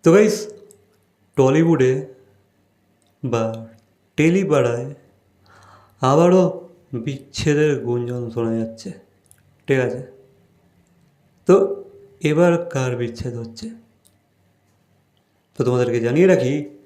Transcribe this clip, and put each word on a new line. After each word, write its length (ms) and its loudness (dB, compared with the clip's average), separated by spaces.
তো 100 6
গাইস, 400 2
টলিউডে 680 2
বা 440 -4
টেলিপাড়ায় 800 0
আবারও 680 2
বিচ্ছেদের 880 -2
গুঞ্জন 500 -6
শোনা 280 -4
যাচ্ছে, 340 -10
ঠিক 120 0
আছে? 280 -6
তো 380 2
এবার 500 2
কার 260 -4
বিচ্ছেদ 400 -8
হচ্ছে? 340 -14
তো 60 0
তোমাদেরকে 360 0
জানিয়ে 260 2
রাখি 380 0